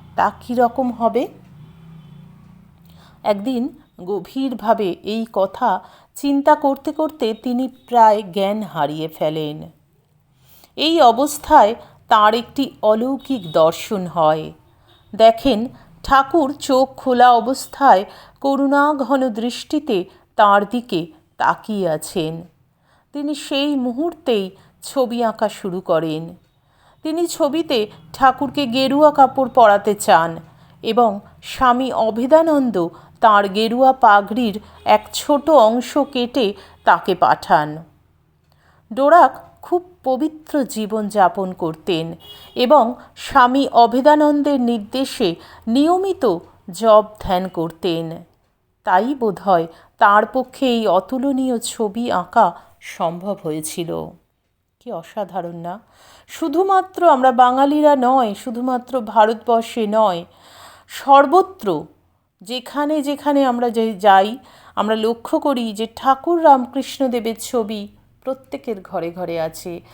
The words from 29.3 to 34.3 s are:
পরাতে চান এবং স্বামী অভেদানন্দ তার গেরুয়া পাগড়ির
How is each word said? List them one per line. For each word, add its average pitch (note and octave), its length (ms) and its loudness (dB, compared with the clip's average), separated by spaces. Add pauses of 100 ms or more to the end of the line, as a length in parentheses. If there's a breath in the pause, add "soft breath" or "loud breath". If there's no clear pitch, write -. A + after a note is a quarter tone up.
পরাতে G#3 460 4
চান E3 460 0 (420 soft breath)
এবং A3 380 0 (220 soft breath)
স্বামী B3+ 500 0
অভেদানন্দ B3 960 0 (380 loud breath)
তার G3+ 220 4
গেরুয়া A3+ 440 2
পাগড়ির G#3 680 2 (240 soft breath)